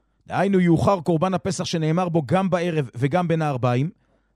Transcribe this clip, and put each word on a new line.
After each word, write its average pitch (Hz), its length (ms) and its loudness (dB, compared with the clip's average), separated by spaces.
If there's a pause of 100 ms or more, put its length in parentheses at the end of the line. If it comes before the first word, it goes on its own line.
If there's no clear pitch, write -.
(280)
דהיינו 185 320 0
יאוחר 175 420 4
קורבן 175 320 0
הפסח 180 300 -4
שנאמר 165 460 -2
בו 160 160 0
גם 185 240 0
בערב 160 460 -2
וגם 143 320 0
בין 160 140 0
הארבעים, 131 480 0 (460)